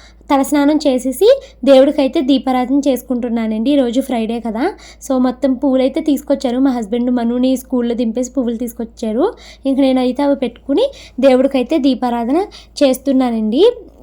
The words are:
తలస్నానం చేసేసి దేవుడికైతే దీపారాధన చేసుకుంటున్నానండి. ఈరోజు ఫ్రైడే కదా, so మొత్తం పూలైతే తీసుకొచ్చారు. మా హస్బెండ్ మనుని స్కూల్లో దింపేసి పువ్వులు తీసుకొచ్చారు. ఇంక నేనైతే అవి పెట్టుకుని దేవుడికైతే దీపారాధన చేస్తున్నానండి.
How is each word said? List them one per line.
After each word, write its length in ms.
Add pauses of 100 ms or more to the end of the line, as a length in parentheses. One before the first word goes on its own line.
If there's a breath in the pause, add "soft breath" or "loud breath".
(340 loud breath)
తలస్నానం 540
చేసేసి 520 (240 loud breath)
దేవుడికైతే 580
దీపారాధన 640
చేసుకుంటున్నానండి. 840
ఈరోజు 300
ఫ్రైడే 380
కదా, 320 (360 loud breath)
so 100
మొత్తం 360
పూలైతే 480
తీసుకొచ్చారు. 560
మా 140
హస్బెండ్ 400
మనుని 460
స్కూల్లో 380
దింపేసి 360
పువ్వులు 240
తీసుకొచ్చారు. 800 (320 loud breath)
ఇంక 140
నేనైతే 440
అవి 120
పెట్టుకుని 520 (320 loud breath)
దేవుడికైతే 580
దీపారాధన 680 (380 loud breath)
చేస్తున్నానండి. 880 (320)